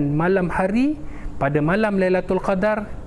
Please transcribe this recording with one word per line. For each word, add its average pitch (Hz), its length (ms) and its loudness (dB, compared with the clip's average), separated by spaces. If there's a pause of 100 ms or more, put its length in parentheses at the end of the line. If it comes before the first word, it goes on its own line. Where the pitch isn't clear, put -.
(140)
malam 180 400 2
hari 233 480 0 (400)
pada 143 240 2
malam 202 320 2
Lailatul 185 480 2
Qadar 208 400 0 (220)